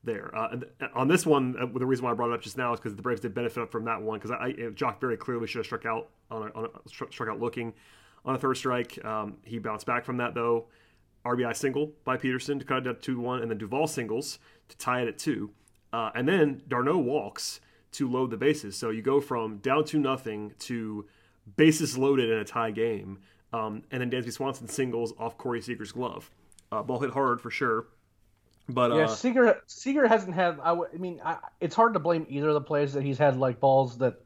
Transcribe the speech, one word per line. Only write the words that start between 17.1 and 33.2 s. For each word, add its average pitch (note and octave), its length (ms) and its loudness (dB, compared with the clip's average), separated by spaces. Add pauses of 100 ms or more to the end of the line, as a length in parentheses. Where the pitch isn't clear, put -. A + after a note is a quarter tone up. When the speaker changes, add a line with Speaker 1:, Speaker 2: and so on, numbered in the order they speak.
Speaker 1:
to C3+ 160 -2
load B2+ 200 0
the A2+ 80 -6
bases. C3 380 2
So - 140 -4
you A2 120 -4
go C3+ 200 4
from A2+ 380 -4
down C#3+ 260 2
two D3+ 140 0
nothing A#2 600 -2
to A2 460 -6 (500)
bases D3+ 420 6
loaded C3 320 4
in F2+ 100 2
a G#2 40 -4
tie A2+ 280 -2
game. G2+ 480 -4 (340)
Um, A2 380 -6
and B2+ 100 -4
then B2 100 0
Dansby A#2+ 220 -2
Swanson C3 340 -6
singles A#2 500 -2
off A#2 200 -8
Corey A#2+ 240 -4
Seager's A2 320 -8
glove. A#2+ 360 -8 (440)
Uh, A2 80 -2
ball B2 180 -4
hit C3 120 -2
hard B2 280 2
for A#2 120 -10
sure. A2+ 360 0 (840)
But, B2 240 4
Speaker 2:
Yeah, D#3 100 6
Speaker 1:
uh, - 40 4
Speaker 2:
Seager, A#3 600 4
Seager C#4 400 2
hasn't G3 260 4
had, F3 280 2
I E3 80 2
w-, E3+ 240 0
I D#3+ 40 -10
mean, F3 260 -6
I, E3 140 -4 (220)
it's E3+ 160 -2
hard A3+ 180 6
to F#3+ 60 2
blame D#3+ 300 2
either C#3+ 180 0
of D3+ 60 4
the D3 80 4
players C#3+ 320 0
that C#3 100 0
he's C#3 140 0
had, C#3 200 6